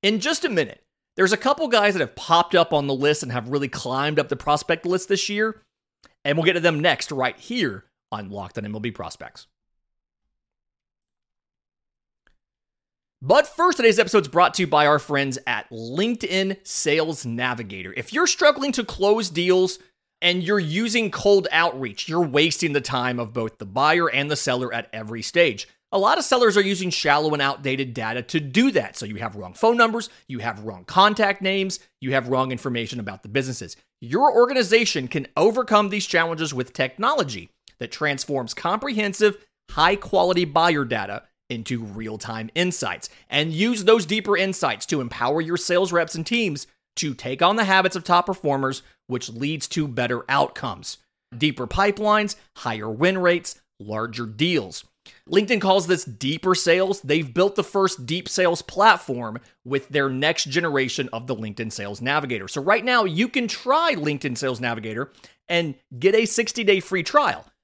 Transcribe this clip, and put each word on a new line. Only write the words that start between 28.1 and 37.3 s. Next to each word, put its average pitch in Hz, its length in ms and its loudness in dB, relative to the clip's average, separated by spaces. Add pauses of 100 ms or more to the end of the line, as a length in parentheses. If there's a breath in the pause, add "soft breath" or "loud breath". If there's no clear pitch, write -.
to 160 180 -4
do 151 320 2
that. 123 240 -2
So 107 120 -10
you 104 80 -10
have 101 200 -8
wrong 92 200 -14
phone 226 200 2
numbers, 226 360 0 (160 soft breath)
you 131 100 -10
have 107 260 -6
wrong 95 220 -12
contact 196 560 2
names, 190 380 -2 (200 soft breath)
you 131 140 -4
have 127 160 0
wrong 131 220 0
information 120 480 -6
about 101 240 -10
the 104 60 -16
businesses. 123 460 -4 (240 soft breath)
Your 202 320 2
organization 233 760 2
can 135 280 -6
overcome 214 540 2
these 202 160 -4
challenges 165 480 0
with 127 200 -6
technology 135 760 -2 (300)